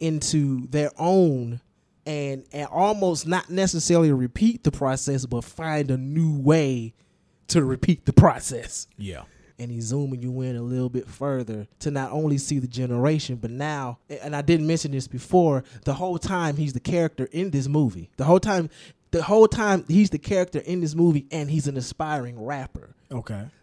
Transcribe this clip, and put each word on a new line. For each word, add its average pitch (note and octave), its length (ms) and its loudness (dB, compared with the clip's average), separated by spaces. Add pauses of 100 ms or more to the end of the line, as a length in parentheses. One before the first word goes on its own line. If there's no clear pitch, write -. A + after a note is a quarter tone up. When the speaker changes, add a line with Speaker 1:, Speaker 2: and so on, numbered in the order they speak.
Speaker 1:
into C#3+ 680 -2
their D3 280 -2
own D3 640 2 (460)
and, C#3+ 460 -6
and D3 160 -8
almost F#3 580 0
not F3 240 -2
necessarily E3+ 640 4
repeat C3+ 500 0
the D3+ 80 2
process, C3+ 560 -2
but A#2+ 180 -6
find D3+ 460 -4
a C3 80 0
new D3+ 400 0
way C3+ 560 2 (540)
to D#3 160 4
repeat C3 420 0
the - 60 2
process. - 720 4 (100)
Speaker 2:
Yeah. F#2+ 280 -10 (340)
Speaker 1:
And A#2+ 120 -8
he's A#2 140 -6
zooming C3 360 -2
you B2 220 -4
in B2+ 120 -4
a A#2+ 80 -6
little B2+ 280 -2
bit B2+ 180 -2
further A#2 580 -4 (120)
to D3+ 120 -4
not C3+ 220 -4
only D3+ 240 2
see C#3 220 -2
the B2 80 -2
generation, B2 720 0
but A2 140 -8
now, C3+ 480 -8 (240)
and D3 140 -8
I C#3+ 60 -4
didn't D#3 240 2
mention D#3 260 -2
this C3 160 -6
before, C#3+ 560 0 (220)
the C#3 80 0
whole F3 240 -4
time E3+ 400 -2
he's C#3+ 160 -4
the A#2+ 60 -6
character D#3+ 520 -2
in F3+ 200 -4
this C3+ 140 0
movie. B2 520 -2
The B2+ 60 -4
whole F3 140 6
time, F3+ 300 0 (440)
the F#3+ 100 0
whole G#3+ 260 8
time G#3 400 0
he's F#3+ 220 6
the D3+ 80 -2
character F3+ 400 -2
in F3 240 -4
this D3+ 120 -4
movie, D#3+ 360 4
and D3 200 -6
he's D3 180 -2
an C3+ 100 -6
aspiring B2+ 600 -6
rapper. C3 560 -12 (160)
Speaker 2:
Okay. A2 360 -8 (160)